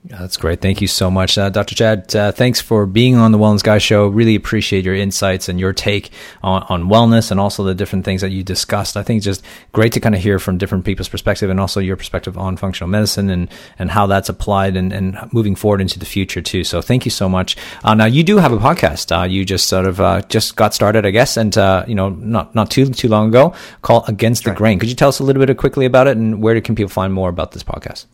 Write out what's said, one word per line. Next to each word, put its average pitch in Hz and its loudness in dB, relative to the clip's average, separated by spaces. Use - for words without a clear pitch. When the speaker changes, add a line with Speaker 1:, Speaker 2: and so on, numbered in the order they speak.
Speaker 1:
Yeah, - -18
that's 90 -10
great. 85 -2
Thank 95 0
you 98 0
so 92 0
much, 92 0
uh, 98 0
Doctor 101 -4
Chad. 110 0
Uh, 104 0
thanks 123 0
for 107 0
being 117 4
on 113 6
the 107 6
Wellness 104 4
Guy 107 4
Show. 104 2
Really 110 2
appreciate 98 -2
your 92 -2
insights 98 -2
and 90 -4
your 95 0
take 101 -4
on, 95 0
on 87 -4
wellness 113 4
and 95 0
also 101 -2
the 95 -2
different 95 -4
things 95 -4
that 98 -4
you 95 -6
discussed. 95 -4
I 101 -6
think 113 0
it's 101 -6
just 98 -6
great 113 2
to 117 -2
kinda 107 0
hear 95 0
from 92 -2
different 95 -4
people's 98 -4
perspective 98 -4
and 95 -2
also 98 -2
your 95 -2
perspective 90 -8
on 95 -6
functional 92 -6
medicine 101 0
and, 90 -2
and 87 -4
how 101 0
that's 98 0
applied 98 -2
and, 92 -2
and 95 -4
moving 104 0
forward 104 0
into 92 -4
the 90 -12
future 95 -6
too. 90 -4
So 85 -4
thank 123 0
you 113 -2
so 95 -4
much. 92 -2
Uh, 110 4
now, 110 4
you 131 4
do 202 4
have 147 4
a 113 0
podcast, 101 0
uh, 90 0
you 92 -2
just 95 -2
sort 92 2
of, 95 -2
uh, 92 2
just - -4
got 104 2
started, 104 2
I 98 2
guess, 117 2
and, 110 0
uh, 95 2
you 117 -4
know, 98 -2
not, 98 -6
not 107 0
too, 135 2
too 127 -4
long 107 4
ago, 135 6
called 117 2
Against 113 0
the 120 -2
Speaker 2:
Right. 92 -6
Speaker 1:
Grain. 104 2
Could 110 -2
you 127 -6
tell 143 4
us 139 0
a 139 -2
little 135 4
bit 131 2
quickly 139 0
about 127 6
it 127 2
and 110 -2
where 113 4
can 107 -4
people 104 -2
find 95 -2
more 92 -2
about 80 -6
this - -14
podcast? - -12